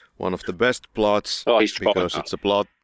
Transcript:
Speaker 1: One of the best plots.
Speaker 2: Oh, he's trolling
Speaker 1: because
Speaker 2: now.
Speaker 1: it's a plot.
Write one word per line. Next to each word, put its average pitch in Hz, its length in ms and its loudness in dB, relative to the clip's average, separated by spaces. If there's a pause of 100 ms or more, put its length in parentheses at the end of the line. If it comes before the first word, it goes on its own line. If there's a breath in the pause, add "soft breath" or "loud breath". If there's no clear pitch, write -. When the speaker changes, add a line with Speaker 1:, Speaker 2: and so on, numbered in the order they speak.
(160 soft breath)
Speaker 1:
One 92 180 -4
of - 100 -6
the 104 80 -8
best 120 420 -2
plots. 104 520 0
Speaker 2:
Oh, 113 120 4
he's 107 140 2
trolling 98 220 0
Speaker 1:
because 90 200 -2
Speaker 2:
now. 78 60 -6
Speaker 1:
it's - 120 -8
a - 60 -8
plot. 101 280 2 (180)